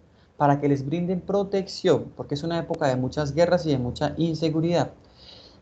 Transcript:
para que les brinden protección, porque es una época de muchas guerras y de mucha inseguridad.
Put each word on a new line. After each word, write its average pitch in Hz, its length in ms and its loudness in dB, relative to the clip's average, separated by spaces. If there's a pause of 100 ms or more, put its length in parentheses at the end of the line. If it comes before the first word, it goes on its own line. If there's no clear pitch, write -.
(360)
para 143 240 4
que 143 80 2
les 135 160 2
brinden 175 360 -2
protección, 190 960 0
porque 131 180 -6
es 143 80 -6
una 170 160 -2
época 160 300 -2
de 127 80 2
muchas 135 400 -2
guerras 170 300 4
y 156 40 0
de 131 80 2
mucha 123 380 -4
inseguridad. 160 720 0 (720)